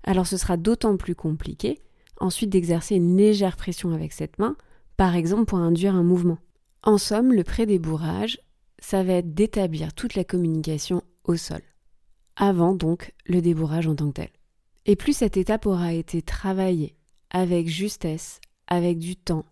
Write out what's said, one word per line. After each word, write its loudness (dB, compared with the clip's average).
alors 2
ce -2
sera 0
d'autant 2
plus -6
compliqué -4
ensuite -2
d'exercer 2
une 4
légère 4
pression -6
avec -6
cette -10
main, -2
par 4
exemple 2
pour 0
induire 2
un 4
mouvement. 2
En 6
somme, 2
le 4
prédébourrage, -2
ça -2
va 2
être -2
d'établir -2
toute -8
la -2
communication -2
au 0
sol, -10
avant 4
donc -4
le 2
débourrage 0
en 0
tant -2
que -6
tel. -10
Et 6
plus 0
cette 0
étape 0
aura 0
été -4
travaillée -2
avec 0
justesse, -6
avec 0
du -8
temps -4